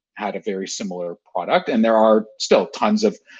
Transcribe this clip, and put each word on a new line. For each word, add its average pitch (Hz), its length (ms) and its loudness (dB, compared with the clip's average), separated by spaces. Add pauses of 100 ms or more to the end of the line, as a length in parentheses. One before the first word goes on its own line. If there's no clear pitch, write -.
(160)
had 98 200 -6
a 92 40 -8
very 95 280 -6
similar 87 480 -8 (160)
product. 120 380 -2
And 117 120 0
there 113 140 4
are 110 300 4 (120)
still 107 280 2
tons 107 360 -2
of 107 140 0 (240)